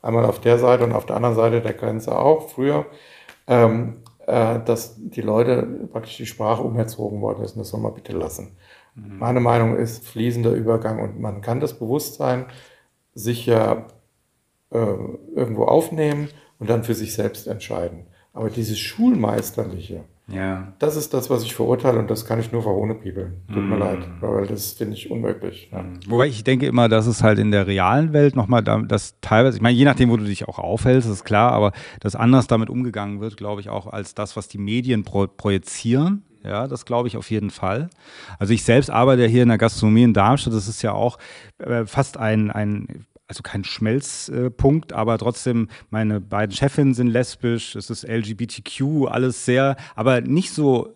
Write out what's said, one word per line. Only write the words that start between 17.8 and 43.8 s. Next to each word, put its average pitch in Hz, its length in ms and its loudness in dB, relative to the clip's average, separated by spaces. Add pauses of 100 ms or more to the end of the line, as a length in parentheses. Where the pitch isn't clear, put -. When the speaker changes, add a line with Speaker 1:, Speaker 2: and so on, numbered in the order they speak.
Speaker 1:
Aber 110 180 -6
dieses 110 280 -6
Schulmeisterliche, 104 1300 -2 (220)
Speaker 2:
Ja. 95 520 -6
Speaker 1:
Das 151 180 0
ist 147 160 -6
das, 131 160 -2
was 120 140 0
ich 110 120 -8
verurteile, 120 440 2
und 107 120 -2
das 110 140 -4
kann 113 160 -2
ich 117 100 -6
nur 117 120 -4
verhohnepiepeln. 95 880 -4
Tut 101 140 -4
mir 98 120 -2
Speaker 2:
Mhm. 95 40 -2
Speaker 1:
leid, 95 200 -2 (220)
weil 101 260 -2
das - 260 -8
finde 107 220 -8
ich - 160 -14
unmöglich, 98 600 -6
ja. 92 120 -10
Speaker 2:
Mhm. 90 240 -14
Wobei 120 220 2
ich 110 160 -8
denke 131 220 0
immer, 120 220 2
dass 110 180 2
es 117 160 0
halt 107 160 4
in 107 120 2
der 101 160 2
realen 107 480 2
Welt 143 200 6
nochmal 123 280 2
da, 107 160 0
dass 107 420 -4
teilweise, 113 380 4
ich 101 40 -2
meine, 120 140 4
je 131 80 6
nachdem, 131 260 4
wo 117 60 4
du 104 80 0
dich 101 240 -4
auch - 100 -12
aufhältst, 113 520 2
ist 95 140 -6
klar, 113 280 4
aber 104 200 4 (280)
dass 104 160 -4
anders 117 300 6
damit 113 240 2
umgegangen 107 500 -6
wird, 107 160 -10
glaube 101 240 -8
ich, 101 80 -14
auch 104 180 -8
als 104 280 -12
das, 104 200 -8
was 104 140 -8
die 101 100 -12
Medien 110 460 0
pro-, 98 220 0
projizieren. 123 960 0 (200)
Ja, 104 260 -6
das 131 160 -10
glaube 120 240 0
ich 113 80 -6
auf 107 140 -10
jeden 104 200 -2
Fall. 120 380 -4 (500)
Also 101 140 0
ich 110 120 0
selbst 127 260 6
arbeite 123 320 6
ja 113 60 6
hier 123 140 6
in 120 60 8
der 113 80 6
Gastronomie 110 460 4
in 117 100 8
Darmstadt. 113 400 4
Das 107 160 -2
ist - 140 -8
ja 107 100 -2
auch, 107 260 -2 (400)
äh, 117 280 -2
fast - 320 -4
ein, 107 320 0
ein, 104 560 -6 (200)
also - 160 -14
kein 104 220 -8
Schmelzpunkt, 127 1300 0